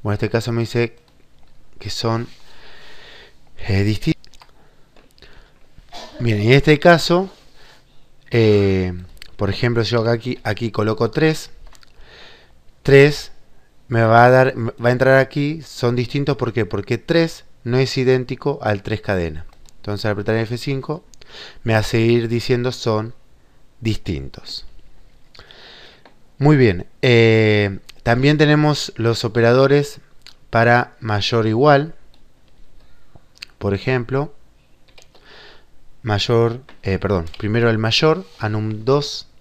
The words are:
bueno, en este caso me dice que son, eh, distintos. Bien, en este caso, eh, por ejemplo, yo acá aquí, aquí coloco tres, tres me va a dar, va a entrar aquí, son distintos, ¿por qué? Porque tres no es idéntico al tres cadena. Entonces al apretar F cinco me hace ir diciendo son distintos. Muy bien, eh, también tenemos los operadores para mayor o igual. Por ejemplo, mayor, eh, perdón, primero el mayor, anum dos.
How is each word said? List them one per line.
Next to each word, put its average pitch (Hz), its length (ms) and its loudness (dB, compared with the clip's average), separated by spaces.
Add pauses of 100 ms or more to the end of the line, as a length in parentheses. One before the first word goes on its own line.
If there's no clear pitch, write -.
bueno, 104 120 -2
en - 20 -2
este 107 140 -2
caso 117 220 -2
me 117 80 -2
dice 117 360 -2 (800)
que 101 120 -12
son, 113 380 -4 (1300)
eh, 98 240 0
distintos. 107 380 -2 (2000)
Bien, 110 200 0
en 110 120 4
este 147 260 6
caso, 175 520 2 (1000)
eh, 98 600 2 (460)
por 101 100 -2
ejemplo, 117 340 0
yo 113 200 0
acá 113 100 0
aquí, 120 320 -4
aquí 107 260 -4
coloco 110 400 -2
tres, 156 400 -2 (1300)
tres 139 500 6 (560)
me 113 140 2
va 117 240 6
a 127 40 6
dar, 131 280 4
va 117 320 -2
a - 20 0
entrar 131 260 4
aquí, 147 440 -2
son 123 340 -4
distintos, 139 400 -2
¿por 117 160 -4
qué? 110 140 -2
Porque 107 320 -4
tres 165 460 -2 (200)
no 120 140 0
es 131 180 0
idéntico 127 680 0
al 104 200 -2
tres 107 180 -6
cadena. 85 460 -4 (300)
Entonces 104 280 -8
al 107 80 -2
apretar 104 240 -2
F 113 220 -4
cinco 139 460 -8 (580)
me 110 120 0
hace 110 260 2
ir 117 280 2
diciendo 120 440 -2
son 110 420 -4 (680)
distintos. - 880 -6 (1700)
Muy 147 200 6
bien, 104 300 4 (140)
eh, 110 760 4 (240)
también 131 340 2
tenemos 151 600 2
los 113 280 -2
operadores 127 760 2 (500)
para 117 500 2
mayor 110 460 -2
o - 20 0
igual. 143 460 2 (1600)
Por 101 140 -4
ejemplo, 131 640 -4 (1700)
mayor, 117 600 0 (200)
eh, 95 160 -2
perdón, 92 280 -2 (120)
primero 113 320 0
el 110 80 0
mayor, 156 480 0 (120)
anum 107 460 -6
dos. 143 440 -2 (120)